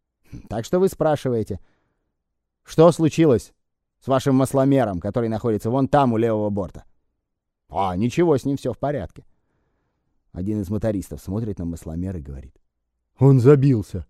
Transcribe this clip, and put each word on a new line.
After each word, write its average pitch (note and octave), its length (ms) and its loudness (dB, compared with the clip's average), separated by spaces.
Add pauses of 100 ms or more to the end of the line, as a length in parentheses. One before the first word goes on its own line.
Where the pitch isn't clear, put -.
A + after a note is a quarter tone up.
(500)
Так A2+ 160 -8
что F3+ 140 0
вы F#3+ 100 2
спрашиваете: B2+ 680 -2 (1040)
"Что D#3+ 280 4
случилось D#3 600 2 (460)
с - 80 -14
вашим C3 300 2
масломером, C3+ 600 2
который A2+ 300 -4
находится A2 400 -4
вон C3+ 180 -2
там, C3+ 260 2
у A2 40 0
левого G#2+ 320 -2
борта?" G2 340 -8 (840)
"А, F#2 260 -4
ничего, C#3 400 0
с B2 80 -4
ним C#3 140 -4
всё A#2+ 160 -6
в - 60 -14
порядке". C3+ 440 -8 (1120)
Один G#2 220 -4
из F2+ 100 -6
мотористов G2+ 520 -4
смотрит G#2 380 -6
на F2 60 -6
масломер E2+ 520 -8
и D#2 40 -10
говорит: C2+ 320 -16 (680)
"Он C3+ 200 6
забился". B2+ 720 4